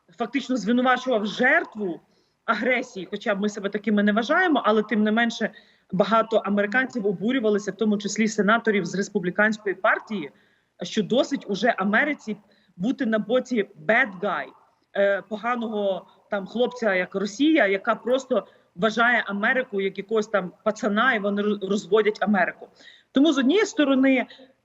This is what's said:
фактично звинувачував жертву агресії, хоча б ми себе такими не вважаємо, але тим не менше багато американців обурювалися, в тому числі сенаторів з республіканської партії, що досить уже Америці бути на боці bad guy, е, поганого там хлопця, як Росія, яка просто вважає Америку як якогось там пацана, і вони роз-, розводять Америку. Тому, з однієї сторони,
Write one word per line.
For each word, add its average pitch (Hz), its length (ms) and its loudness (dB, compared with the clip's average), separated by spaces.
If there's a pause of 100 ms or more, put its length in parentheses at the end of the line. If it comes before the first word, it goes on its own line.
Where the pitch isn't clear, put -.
(180)
фактично 247 380 -4
звинувачував 247 680 0
жертву 214 760 0 (440)
агресії, 226 680 -4
хоча 208 240 -4
б 190 60 -4
ми 208 80 0
себе 208 200 -6
такими 208 340 0
не 208 100 4
вважаємо, 285 520 2
але 214 180 4
тим 214 200 0
не 214 100 2
менше 226 380 0 (420)
багато 214 440 2
американців 208 680 0
обурювалися, 208 680 0
в - 40 -16
тому 214 220 0
числі 208 300 -2
сенаторів 214 560 0
з 165 100 -6
республіканської 196 800 -2
партії, 214 560 -2 (520)
що 208 200 -4
досить 226 460 -2
уже 202 300 0
Америці 220 580 -2 (400)
бути 240 300 -2
на 220 120 0
боці 240 500 -2 (180)
bad 214 360 0
guy, 160 240 -4 (500)
е, 202 320 2
поганого 214 800 -4 (240)
там 196 160 -4
хлопця, 226 480 -2
як 180 200 -2
Росія, 226 520 2
яка 196 280 -2
просто 240 520 -2 (300)
вважає 226 500 2
Америку 208 540 -2
як 190 180 -4
якогось 214 280 -2
там 185 260 -2 (120)
пацана, 220 500 0
і 220 40 -2
вони 202 240 -2
роз-, 202 260 -2
розводять 208 540 2
Америку. 190 460 0 (440)
Тому, 294 200 6
з 262 60 0
однієї 311 280 4
сторони, 269 600 2 (380)